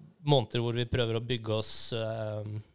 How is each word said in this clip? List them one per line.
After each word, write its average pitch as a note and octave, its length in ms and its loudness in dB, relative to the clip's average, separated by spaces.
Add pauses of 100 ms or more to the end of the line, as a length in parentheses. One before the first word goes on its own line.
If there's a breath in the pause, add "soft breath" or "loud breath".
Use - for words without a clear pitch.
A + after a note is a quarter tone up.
(240)
måneder B2+ 380 4
hvor A#2 140 0
vi B2 120 0
prøver A2+ 300 2
å A#2+ 60 -6
bygge A2+ 340 0
oss, - 160 -2 (180)
ehm, G#2+ 680 -4 (140)